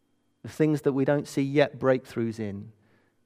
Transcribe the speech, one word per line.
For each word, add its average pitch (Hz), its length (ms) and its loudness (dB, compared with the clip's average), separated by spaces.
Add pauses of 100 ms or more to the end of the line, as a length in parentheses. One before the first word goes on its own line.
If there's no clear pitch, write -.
(440)
the 117 60 -14
things 151 320 2
that 143 100 0
we 135 140 0
don't 143 240 0
see - 140 -2
yet 139 360 2
breakthroughs 120 600 0
in, 104 340 -10 (520)